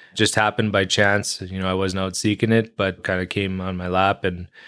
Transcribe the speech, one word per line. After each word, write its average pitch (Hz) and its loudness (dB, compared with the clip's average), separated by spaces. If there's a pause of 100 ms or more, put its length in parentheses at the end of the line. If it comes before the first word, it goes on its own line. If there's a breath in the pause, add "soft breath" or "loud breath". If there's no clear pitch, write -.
(160 loud breath)
just 107 2
happened 107 2
by 98 2
chance. 101 2
You 95 -8
know, 95 -2
I 92 0
wasn't 95 -2
out 95 -4
seeking 110 0
it, 113 2
but 95 -2
kinda 92 -2
came 95 -4
on 92 -6
my 90 -6
lap, 95 2
and, 90 -4 (200 loud breath)